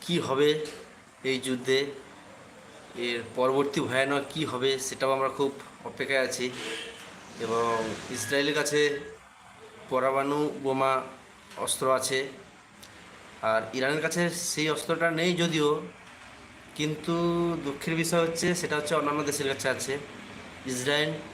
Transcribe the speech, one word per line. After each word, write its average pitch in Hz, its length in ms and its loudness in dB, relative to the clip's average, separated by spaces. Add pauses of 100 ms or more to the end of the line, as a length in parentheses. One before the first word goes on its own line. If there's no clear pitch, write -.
কি 170 200 0
হবে 147 460 4 (580)
এই 131 160 0
যুদ্ধে, 131 460 2 (1080)
এর 120 280 -2 (120)
পরবর্তী 135 460 4
ভয়ানক 135 500 2
কি 156 140 -2
হবে, 131 340 0
সেটাও 131 340 0
আমরা 135 160 2
খুব 135 240 0 (320)
অপেক্ষায় 131 400 0
আছি। 123 260 -2 (880)
এবং 113 540 0 (160)
ইসরায়েলের 139 440 0
কাছে 147 460 2 (880)
পরমাণু 135 580 2 (140)
বোমা 135 400 2 (540)
অস্ত্র 131 380 2
আছে, 131 340 0 (1120)
আর 110 200 4 (100)
ইরানের 139 300 2
কাছে 170 280 2
সেই 156 400 0
অস্ত্রটা 165 400 2
নেই 170 260 2
যদিও, 160 460 4 (920)
কিন্তু 151 380 -2 (520)
দুঃখের 143 300 -2
বিষয় 165 260 2
হচ্ছে, 165 340 2
সেটা 151 220 -2
হচ্ছে 147 180 0
অন্যান্য 147 280 2
দেশের 143 260 0
কাছে 135 200 0
আছে। 135 300 -2 (680)
ইসরায়েল, 143 460 2 (220)